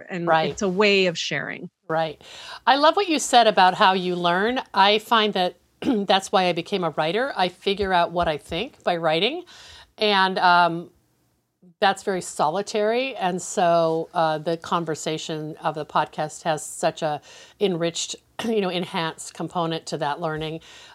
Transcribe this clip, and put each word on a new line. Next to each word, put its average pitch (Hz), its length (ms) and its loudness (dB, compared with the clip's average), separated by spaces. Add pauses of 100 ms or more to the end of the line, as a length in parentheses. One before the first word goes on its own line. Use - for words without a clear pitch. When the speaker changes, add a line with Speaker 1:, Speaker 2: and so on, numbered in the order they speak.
Speaker 1:
And 170 180 -4
Speaker 2:
Right. 160 220 2
Speaker 1:
it's 143 140 -6
a 202 40 0
way 196 380 4
of 170 120 0
sharing. - 520 -6 (180)
Speaker 2:
Right. 160 320 -2 (460)
I 262 120 6
love 302 180 6
what 392 120 2
you 311 120 0
said 240 280 4
about 185 280 4
how 190 180 6
you 180 220 -2
learn. 180 440 0 (140)
I 202 240 4
find 214 360 2
that 180 220 0 (140)
<clears throat> - 120 -20
that's 202 500 0
why 190 140 4
I 180 80 2
became 175 300 -4
a 175 60 0
writer. 180 480 -2
I 185 120 2
figure 196 440 -2
out 170 180 2
what 170 160 0
I 151 100 -2
think 185 460 -8
by 175 140 0
writing. 175 480 0 (540)
And, 190 400 2
um, 175 500 4 (880)
that's 196 220 2
very 190 200 -4
solitary. 208 960 -2
And 180 260 -2
so, 165 720 2
uh, 160 260 0
the 165 180 -4
conversation 160 1000 -4
of 156 180 -4
the 151 100 -8
podcast 156 580 -4
has 156 220 -2
such - 360 -4
a 151 200 -4 (380)
enriched, 170 560 -2 (240)
<clears throat> - 60 -8
you 226 160 0
know, 185 80 -2
enhanced 170 680 -6
component 165 520 -4
to 165 100 -8
that 147 220 -4
learning. 156 420 -6 (340)